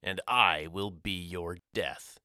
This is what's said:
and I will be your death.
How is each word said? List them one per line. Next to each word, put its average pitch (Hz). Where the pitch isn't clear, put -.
and 95
I 90
will 98
be 90
your 87
death. -